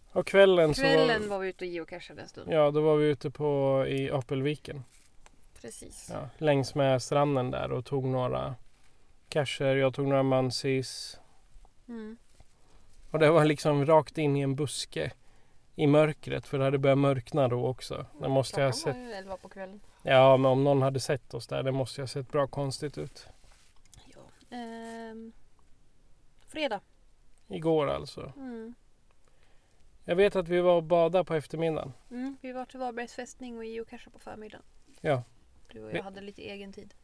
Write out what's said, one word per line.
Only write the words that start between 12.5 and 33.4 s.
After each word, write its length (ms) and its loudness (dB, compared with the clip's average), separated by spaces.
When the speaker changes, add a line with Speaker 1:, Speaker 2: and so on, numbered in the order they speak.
Speaker 1:
Och 80 -4
det 120 6
var 140 6
liksom 400 2
rakt 320 4
in 200 0
i 40 -2
en 140 -2
buske 560 -6
i 120 2
mörkret, 600 2
för 100 -6
det 60 0
hade 140 2
börjat 200 4
mörkna 500 2
då 200 -2
också. 280 -8
Det 60 -20
Speaker 2:
Mm, 120 -4
Speaker 1:
måste 300 0
jag 60 2
ha 40 2
Speaker 2:
klockan 220 -4
Speaker 1:
sett. 100 -10
Speaker 2:
var 60 -14
ju 40 -12
elva 240 -12
på 120 -20
kvällen. 300 -16
Speaker 1:
Ja, 340 8
men 140 4
om 120 2
någon 180 4
hade 180 0
sett 340 -6
oss 140 -10
där, 160 -4
det 80 -2
måste 300 -4
jag 20 -8
ha 40 -8
sett 240 -10
bra 160 0
konstigt 500 -8
ut. 300 -14
Speaker 2:
Ja. 520 -20
Ehm, 720 -12
fredag. 340 -6
Speaker 1:
Igår 400 0
alltså. 500 -8
Speaker 2:
Mm. 380 -14
Speaker 1:
Jag 100 -2
vet 200 4
att 120 0
vi 140 2
var 140 6
och 80 2
badade 420 4
på 100 -4
eftermiddagen. 580 -4
Speaker 2:
Mm, 300 -10
vi 100 -12
var 140 -10
till 140 -18
Varbergs 340 -8
fästning 440 -14